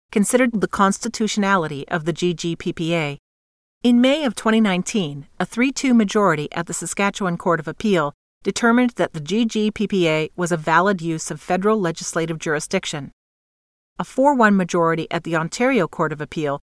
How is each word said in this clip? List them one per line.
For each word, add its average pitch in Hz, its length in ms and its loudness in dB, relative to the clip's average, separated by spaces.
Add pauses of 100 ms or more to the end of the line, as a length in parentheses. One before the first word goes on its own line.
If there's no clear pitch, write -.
(140)
considered 233 480 2
the 180 80 0
constitutionality 196 1200 0
of 156 160 -4
the 170 80 0
G 175 200 0
G 170 220 -4
P 175 160 -4
P 170 240 -2
A. 143 240 -4 (640)
In 240 160 6
May 277 240 4
of 233 120 -2
twenty 220 260 2
nineteen, 180 640 -2 (100)
a 185 80 -2
three 254 280 -2
two 262 200 0
majority 196 600 2
at 170 140 -6
the 170 60 -10
Saskatchewan 185 640 -4
Court 165 220 0
of 147 80 -10
Appeal 165 460 0 (280)
determined 240 500 2
that - 200 -2
the 160 80 -10
G 180 240 -2
G 214 260 0
P 208 160 -2
P 185 220 2
A 156 300 0
was 175 160 -2
a 170 40 0
valid 170 440 2
use 160 280 -6
of 156 120 -8
federal 220 360 0
legislative 165 640 -4
jurisdiction. 156 720 -4 (880)
A 180 60 -6
four 285 280 2
one 214 220 6
majority 165 560 0
at 165 140 -4
the 165 100 -2
Ontario 190 540 0
Court 156 240 -4
of 147 80 -10
Appeal 143 400 -4 (180)